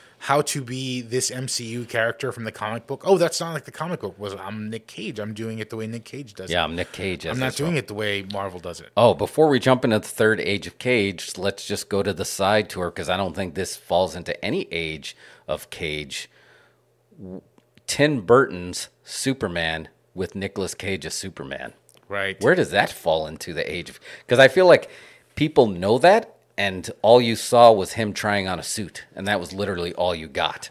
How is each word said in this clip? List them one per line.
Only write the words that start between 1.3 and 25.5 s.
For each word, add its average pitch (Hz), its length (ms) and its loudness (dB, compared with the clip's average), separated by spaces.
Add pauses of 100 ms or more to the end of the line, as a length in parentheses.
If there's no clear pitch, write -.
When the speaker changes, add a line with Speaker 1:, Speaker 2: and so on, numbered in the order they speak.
Speaker 1:
M 127 160 -8
C - 180 -6
U 117 180 -6
character 117 460 -2
from 113 140 -10
the 107 80 -6
comic 110 340 -8
book. 139 180 -10
"Oh, 185 140 6
that's 160 220 2
not 165 140 -6
like 147 100 -8
the - 80 -18
comic 165 280 -8
book." 95 180 -10
Was, 101 160 -8
"I'm 107 360 -10
Nick 110 160 -10
Cage. 175 320 -12
I'm 107 160 -8
doing 110 240 -8
it 107 120 -8
the 117 60 -8
way 110 120 -8
Nick 117 160 -10
Cage 127 300 -16
does 95 140 -12
Speaker 2:
Yeah, 85 120 0
Speaker 1:
it. 82 40 0
Speaker 2:
I'm 80 120 -4
Nick 87 160 -6
Cage 92 340 -6
as 80 60 -4
Speaker 1:
I'm 127 80 -6
not 131 60 -2
Speaker 2:
this 127 100 -6
Speaker 1:
doing 160 160 -2
Speaker 2:
one. 156 60 0
Speaker 1:
it - 100 -6
the 104 60 -12
way 101 380 -4
Marvel 98 280 -8
does 87 200 -12
it." - 160 -20
Speaker 2:
Oh, 110 180 8
before 147 340 2
we 139 100 4
jump 127 260 4
into 110 140 2
the - 80 -6
third 110 320 2
age 92 300 -4
of - 100 -16
Cage, 101 580 -2
let's 95 300 -4
just - 220 -6
go 98 160 0
to 98 80 0
the 90 120 -8
side 101 460 0
tour, 87 220 -6
'cause 85 160 -8
I 90 80 0
don't 92 180 -4
think 90 200 -6
this 95 220 -6
falls 90 380 0
into 87 300 -8
any 131 260 -4
age 80 460 -8 (300)
of - 240 -8
Cage. 76 580 -8 (920)
W-, 92 200 -14 (440)
Tim 143 360 2
Burton's 90 680 2 (160)
Superman 85 840 -4 (260)
with 90 200 -6
Nicolas 95 400 -6
Cage 95 320 -6
as - 80 -8
Superman. 69 580 -12 (360)
Speaker 1:
Right. 98 340 -6
Speaker 2:
Where 143 120 6
does 180 180 2
that 101 180 2
fall 80 360 -2
into 80 280 -12
the 76 180 -6
age 85 160 -8
of, - 120 -20 (280)
'cause 123 100 4
I 135 100 12
feel 185 180 6
like 165 240 8 (440)
people 151 320 4